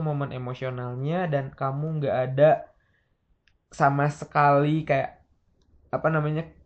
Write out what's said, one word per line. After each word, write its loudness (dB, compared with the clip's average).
momen -4
emosionalnya, -6
dan -4
kamu -4
nggak 0
ada 4
sama 2
sekali 2
kayak, -2
apa 0
namanya, -2